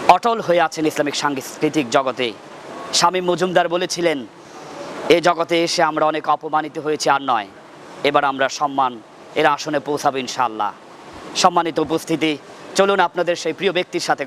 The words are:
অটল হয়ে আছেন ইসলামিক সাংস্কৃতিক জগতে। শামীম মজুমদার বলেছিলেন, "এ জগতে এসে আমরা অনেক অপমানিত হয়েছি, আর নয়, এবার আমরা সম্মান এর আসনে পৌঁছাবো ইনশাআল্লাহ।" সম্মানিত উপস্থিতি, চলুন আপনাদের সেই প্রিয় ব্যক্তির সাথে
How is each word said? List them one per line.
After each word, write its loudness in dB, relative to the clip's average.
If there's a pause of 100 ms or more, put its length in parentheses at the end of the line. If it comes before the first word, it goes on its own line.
অটল 4
হয়ে 4
আছেন 0
ইসলামিক -2
সাংস্কৃতিক -2 (100)
জগতে। 0 (640)
শামীম 2
মজুমদার 2
বলেছিলেন, -2 (920)
"এ 8
জগতে 2 (100)
এসে -2
আমরা 2
অনেক -2
অপমানিত -2
হয়েছি, -4
আর 2
নয়, 0 (600)
এবার 4
আমরা 2
সম্মান -2 (480)
এর 4
আসনে 0
পৌঁছাবো 0 (100)
ইনশাআল্লাহ।" -2 (720)
সম্মানিত 2
উপস্থিতি, 0 (480)
চলুন 4
আপনাদের -2
সেই -2
প্রিয় 0
ব্যক্তির -2
সাথে 0